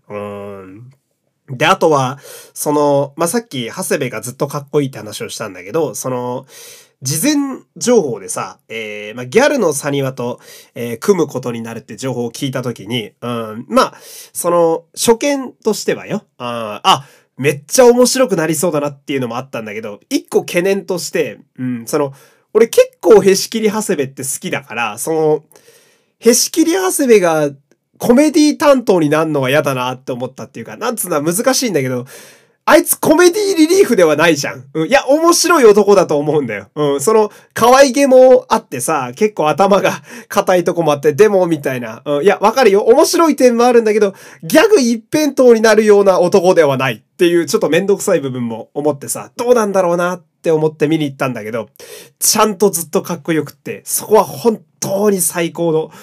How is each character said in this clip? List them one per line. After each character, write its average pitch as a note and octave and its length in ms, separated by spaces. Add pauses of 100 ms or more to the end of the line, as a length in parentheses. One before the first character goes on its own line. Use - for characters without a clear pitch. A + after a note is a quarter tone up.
う G#2 100
ん。 G2+ 720 (600)
で、 C3+ 180
あ F#3+ 80
と F3 160
は、 C3+ 280 (340)
そ D3+ 200
の、 C#3+ 440
ま E3 80
あ、 - 20
さ A#3 120
っ A#3 80
き B2 200
長 F3+ 160
谷 F3+ 220
部 - 40
が A2 120
ず B2+ 100
っ - 20
と C#3+ 140
か D3 120
っ C#3 120
こ D3+ 100
い C#3 40
い - 20
っ C3 40
て B2 60
話 G#2 240
を G#2 80
し - 80
た A2+ 100
ん G2 60
だ F2+ 100
け G2 80
ど、 D#3 220
そ - 160
の、 B2 380 (540)
事 D#3+ 340
前 C#4 260 (140)
情 A3+ 260
報 A#2+ 180
で F#2 100
さ、 G2 280 (100)
え G#2+ 460
ー、 - 20
ま B2 80
あ、 - 20
ギ B2+ 140
ャ C#4+ 80
ル C#4+ 120
の E3 140
サ C#3+ 180
ニ C#3+ 100
ワ C3 120
と、 A#2+ 260 (340)
え A#2+ 200
ー、 A#2 40
組 F#3+ 220
む D3+ 80
こ B2+ 140
と B2 100
に A#2 100
な A2+ 120
る A2+ 60
っ - 40
て G#2+ 140
情 C3 180
報 A#2+ 100
を A2+ 60
聞 - 160
い C3 40
た C3 120
時 A#2 240
に、 A2 240 (100)
う A#2+ 60
ん、 A#2 400
ま A#3 260
あ、 - 0 (400)
そ - 160
の、 E3 360 (100)
初 A#3 240
見 C#4 340
と G#3+ 220
し - 100
て - 80
は F#2 140
よ、 F#3 160 (140)
あ A#2 460
ー、 F#3+ 60
あ、 C#3 160 (320)
め C#3 140
っ - 140
ち - 160
ゃ B3 40
面 A#3+ 200
白 C4 240
く F#3+ 60
な D#3+ 120
り D#3+ 80
そ F3+ 140
う - 20
だ D3+ 80
な C#3+ 100
っ C#3+ 80
て - 160
い C3+ 40
う - 20
の B2 80
も A#2 100
あ A#2+ 40
っ - 80
た A#2+ 120
ん A2 40
だ G#2+ 80
け A2 80
ど、 G#2 180 (100)
一 D#4 180
個 G3+ 140
懸 F3 220
念 G3 220
と F#3 120
し - 140
て、 B2+ 300 (180)
う C3 40
ん、 A#2+ 220
そ D#3 140
の、 C#3 140 (400)
俺 A3+ 160
結 - 320
構 A3 200
へ F#3+ 140
し - 140
切 A3+ 120
り G#3+ 80
長 G#3+ 140
谷 F#3 140
部 C#3+ 60
っ B2+ 40
て - 160
好 C3+ 60 (100)
き F3+ 100
だ C3+ 120
か - 120
ら、 A2 240
そ D#3+ 160
の、 D#3 300 (760)
へ A#3 140
し - 160
切 D#4+ 160
り D#4+ 60
長 F#4 200
谷 C4 240
部 G#3 40
が D#3 320 (460)
コ G#3 160
メ D4 180
デ D#4+ 80 (120)
ィ A#3+ 60
担 C#4 260
当 F#3+ 160
に D3+ 100
な D#3 140
ん D#3 100
の C#3+ 80
は B2+ 80
嫌 D3 120
だ C3+ 120
な B2+ 200
っ B2 80
て C3+ 100
思 B2+ 160
っ - 60
た B2 100
っ A2 60
て A#2+ 100
い A2+ 40
う - 20
か、 A2+ 120
な G#3 140
ん A#3 40
つ - 100
う F3+ 40
の E3+ 60
は D3 60
難 F#3+ 320
し B3+ 140
い - 20
ん F#3+ 40
だ D3 80
け C3 80
ど、 B2+ 160 (640)
あ C4+ 100
い E4+ 60
つ - 120
コ - 200
メ F4 160
デ G4 220
ィ - 20
リ D#4 120
リ F#4+ 140
ー D#4 40
フ A#3 100
で F3+ 80
は D3+ 120
な D#3+ 120
い E3 80
じ C3+ 120
ゃ G2 80
ん。 - 180
う D#3+ 120
ん。 - 20
い G3 40
や、 C4+ 140
面 D#4+ 280
白 E4 280
い A#3 40
男 G3+ 280
だ F3+ 140
と D#3 100
思 D3 220
う - 20
ん B2 60
だ G#2+ 80
よ。 G2 180
う D3 220
ん。 C#3 60
そ G#3+ 120
の、 G#3+ 180 (220)
可 A#3+ 220
愛 C#4 160
げ C#4 160
も B3+ 420
あ A3 60
っ A#3 100
て B2 160
さ、 C3+ 340
結 G#3 200
構 D3+ 140
頭 F#3+ 320
が E3 100 (380)
固 - 260
い F3 80
と F3+ 100
こ E3+ 80
も D#3 100
あ D3 40
っ C#3+ 40
て、 D3 140
で G#3 160
も、 F#3+ 160
み D#3+ 160
た C3 140
い B2 40
な。 A2+ 260
う C#3+ 160
ん。 - 20
い - 20
や、 G3 160
わ A3 120
か C4 100
る G#3+ 80
よ。 G3 100
面 C#4+ 240
白 E4+ 240
い C#4+ 60
点 B3 200
も A#3 100
あ B3+ 60
る A#3+ 100
ん - 20
だ G#3+ 100
け G#3+ 60
ど、 G3 160 (260)
ギ D#3+ 160
ャ E4 100
グ G4+ 140
一 A#3 180
辺 D4+ 380
倒 B3 160
に A3 80
な A3 140
る G#3+ 100
よ G3+ 160
う - 40
な F#3 140
男 F3+ 360
で E3 80
は C#3 120
な C3 140
い A2+ 60
っ - 20
て - 300
い E3+ 80
う、 E3+ 100
ち - 100
ょ G#3+ 40
っ - 20
と D#3+ 80
め D#3+ 120
ん G3+ 40
ど G3 120
く F#3+ 40
さ F#3+ 140
い D#3 40
部 C3+ 120
分 B2 160
も A2+ 260
思 D3 200
っ C#3+ 40
て A#2 120
さ、 G#2 260
ど B3 160
う - 20
な A3 140
ん G3 40
だ F#3+ 120
ろ F3 100
う F3 40
な F3 160
っ F3+ 100 (180)
て F3 80
思 D#3 180
っ D#3 80
て D3+ 120
見 D#3+ 100
に D3+ 80
行 C#3 80
っ C3+ 40
た C#3 100
ん B2+ 60
だ A2 100
け A2 80
ど、 A2+ 180 (480)
ち - 220
ゃ A3 80
ん G#3+ 100
と G3+ 140
ず E3+ 160
っ - 20
と F#3 140
か E3+ 120
っ C#3 60
こ E3+ 100
よ D#3 120
く C#3+ 80
っ - 20
て、 - 320
そ - 220
こ G#3 80
は G3+ 80
本 E3+ 360 (200)
当 G3 320
に F#3+ 100
最 E3+ 300
高 E3+ 200
の D#3 200 (120)